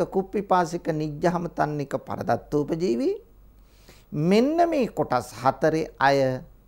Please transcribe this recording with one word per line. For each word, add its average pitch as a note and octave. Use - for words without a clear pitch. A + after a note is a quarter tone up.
කුප්පිපාසික, F3+
නිජ්ජහම D#3+
තන්නික, D3+
පරදත්තෝපජීවී. D#3+
මෙන්න G#3
මේ C#4+
කොටස් -
හතරේ D#3
අය C#3